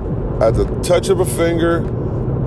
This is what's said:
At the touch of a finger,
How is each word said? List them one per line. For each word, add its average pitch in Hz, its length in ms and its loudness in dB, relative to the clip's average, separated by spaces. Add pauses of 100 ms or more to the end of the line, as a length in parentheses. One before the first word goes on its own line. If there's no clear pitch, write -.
(420)
At - 140 2
the 101 100 2 (160)
touch 180 280 2
of 185 100 2
a 180 60 2
finger, 165 580 0 (640)